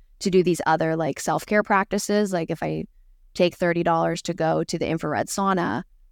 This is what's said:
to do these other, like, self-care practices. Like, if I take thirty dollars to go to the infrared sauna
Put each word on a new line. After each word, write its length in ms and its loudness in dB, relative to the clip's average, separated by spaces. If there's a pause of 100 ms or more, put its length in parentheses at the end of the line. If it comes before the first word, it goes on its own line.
(200)
to 100 -2
do 120 6
these 240 2
other, 280 2
like, 240 -2
self-care 440 0
practices. 720 0
Like, 180 -4
if 120 -6
I 220 -4 (480)
take 220 2
thirty 280 0
dollars 400 0
to 120 -6
go 280 0
to 160 -4
the 80 -4
infrared 420 -2
sauna 540 -2 (300)